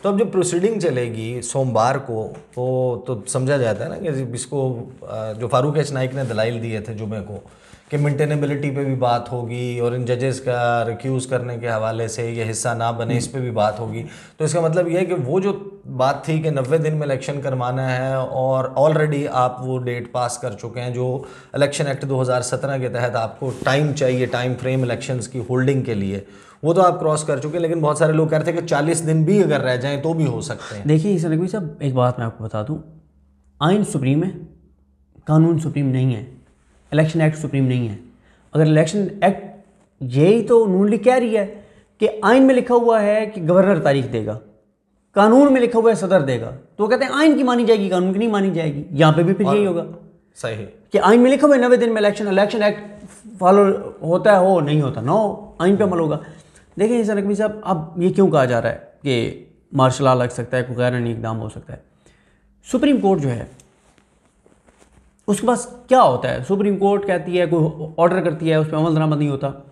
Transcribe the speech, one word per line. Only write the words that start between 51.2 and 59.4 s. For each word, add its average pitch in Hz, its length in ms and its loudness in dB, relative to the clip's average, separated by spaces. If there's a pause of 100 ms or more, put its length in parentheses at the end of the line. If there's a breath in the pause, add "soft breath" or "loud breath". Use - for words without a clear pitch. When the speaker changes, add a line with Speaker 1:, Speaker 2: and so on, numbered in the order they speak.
Speaker 2:
लिखा 285 160 4
हुआ 285 80 8
है 240 80 4
नब्बे 247 140 6
दिन 240 120 2
में 220 120 0
इलेक्शन, 202 260 0
इलेक्शन 208 360 2
एक्ट - 420 -4 (340)
फॉलो 196 260 6 (380)
होता 180 300 4
है, 196 60 6
हो 185 200 4
नहीं 151 220 2
होता 123 200 -4
ना 127 100 -2
हो, 208 500 -2
आइन 190 160 4
पे 208 60 2
अमल 180 160 0
होगा। 151 200 -2 (600 loud breath)
देखिए 226 200 2
ईसा 214 140 0
नकवी 202 220 0
साहब, 214 300 -2
अब 170 320 -4
ये 175 120 2
क्यों 190 180 4
कहा 151 180 4
जा 120 140 0
रहा 117 120 -2
है - 60 -6
कि - 960 -6